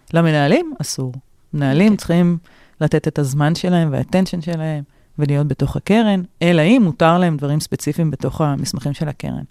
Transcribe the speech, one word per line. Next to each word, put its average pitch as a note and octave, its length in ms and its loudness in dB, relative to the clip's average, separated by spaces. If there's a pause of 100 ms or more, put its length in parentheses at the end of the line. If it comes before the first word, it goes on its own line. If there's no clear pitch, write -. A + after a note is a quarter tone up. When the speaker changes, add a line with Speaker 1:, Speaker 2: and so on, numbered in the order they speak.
(140)
Speaker 1:
למנהלים E3 680 2
אסור. C3 320 -6 (400)
מנהלים D3 320 2
Speaker 2:
אוקיי. G#3+ 120 2
Speaker 1:
צריכים F3 400 0 (440)
לתת D#3 260 0
את D3+ 120 -4
הזמן D3 360 0
שלהם E3+ 360 0
והאטנשן F3+ 500 -2
שלהם, D#3 420 -6 (360)
ולהיות C#3+ 280 0
בתוך - 280 -2
הקרן, G3+ 460 2 (200)
אלא E3+ 200 4
אם A3+ 240 6
מותר E3 320 4
להם E3+ 200 2
דברים C#3+ 220 -2
ספציפיים D3+ 520 -4
בתוך C3+ 300 -4
המסמכים C#3+ 520 -4
של D3+ 160 -6
הקרן. C3+ 420 -8